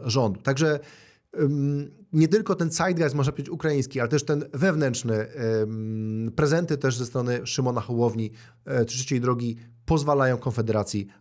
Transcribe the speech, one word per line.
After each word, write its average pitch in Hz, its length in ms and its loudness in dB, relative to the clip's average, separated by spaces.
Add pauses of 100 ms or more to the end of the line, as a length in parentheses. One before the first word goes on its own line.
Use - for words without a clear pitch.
rządu. 113 360 0
Także, 143 400 0 (600)
ym, 143 500 0 (220)
nie 160 160 6
tylko 208 260 2
ten 170 160 0
zeitgeist, 165 440 2
można 143 180 2
powiedzieć, 139 180 -8
ukraiński, 139 500 -2
ale 120 80 0
też 139 160 2
ten 147 280 -2
wewnętrzny, 127 760 0 (360)
ym, 110 760 -4
prezenty 156 420 2
też 131 180 0
ze 123 100 -4
strony 123 400 -2
Szymona 123 340 0
Hołowni, 117 500 0 (340)
e, 127 200 0
Trzeciej - 360 -2
Drogi 120 360 0 (280)
pozwalają 139 540 2
Konfederacji 107 680 -2 (140)